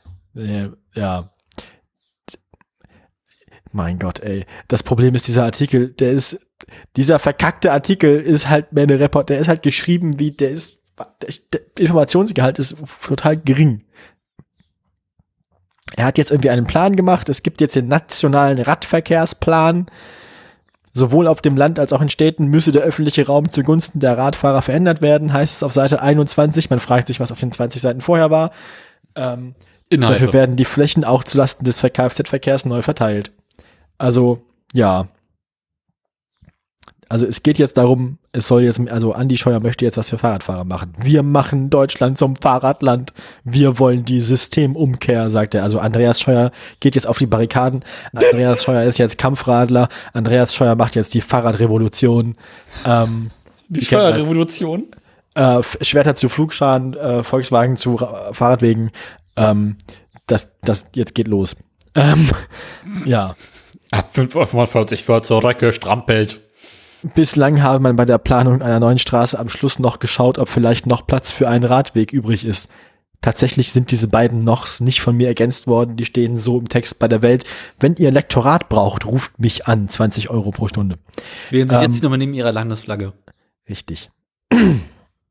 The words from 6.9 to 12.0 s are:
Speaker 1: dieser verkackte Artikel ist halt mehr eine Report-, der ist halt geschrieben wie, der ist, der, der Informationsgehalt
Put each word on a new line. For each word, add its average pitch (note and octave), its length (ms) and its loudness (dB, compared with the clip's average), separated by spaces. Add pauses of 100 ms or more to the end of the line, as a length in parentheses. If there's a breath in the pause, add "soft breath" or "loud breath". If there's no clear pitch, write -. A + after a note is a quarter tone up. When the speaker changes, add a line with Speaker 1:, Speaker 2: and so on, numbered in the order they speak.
Speaker 1:
dieser C#3 220 4
verkackte D3+ 540 0
Artikel D3 480 2
ist D3+ 280 0
halt D3+ 260 0
mehr D3 100 2
eine C#3+ 160 4
Report-, C#3+ 320 0
der C#3+ 80 0
ist D#3 80 0
halt D#3+ 160 0
geschrieben D#3+ 560 -2
wie, D3+ 100 -2
der C#3+ 220 -2
ist, - 320 -14 (400)
der, - 100 -14 (180)
der - 100 -6 (180)
Informationsgehalt D#3+ 800 2